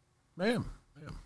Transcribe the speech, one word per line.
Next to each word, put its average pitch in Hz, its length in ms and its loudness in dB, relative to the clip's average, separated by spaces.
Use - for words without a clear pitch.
I 180 100 2
am. 233 180 4
I 156 60 -12
am. - 200 -8